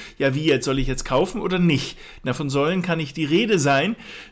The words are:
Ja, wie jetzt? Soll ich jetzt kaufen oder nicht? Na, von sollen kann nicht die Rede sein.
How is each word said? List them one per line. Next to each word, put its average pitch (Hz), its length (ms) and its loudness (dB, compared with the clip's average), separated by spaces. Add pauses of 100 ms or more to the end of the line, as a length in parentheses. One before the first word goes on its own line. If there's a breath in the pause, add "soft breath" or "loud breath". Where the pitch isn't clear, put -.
(180 loud breath)
Ja, 135 160 2
wie 151 100 -2
jetzt? 143 220 2
Soll 135 120 0
ich 131 80 0
jetzt 127 180 -4
kaufen 185 360 0
oder 185 180 0
nicht? 170 400 2 (240 loud breath)
Na, 127 100 -2
von 143 160 -6
sollen 143 320 0
kann 175 180 -2
nicht 147 180 -8
die 156 80 -2
Rede 190 340 2
sein. 143 380 2 (360 loud breath)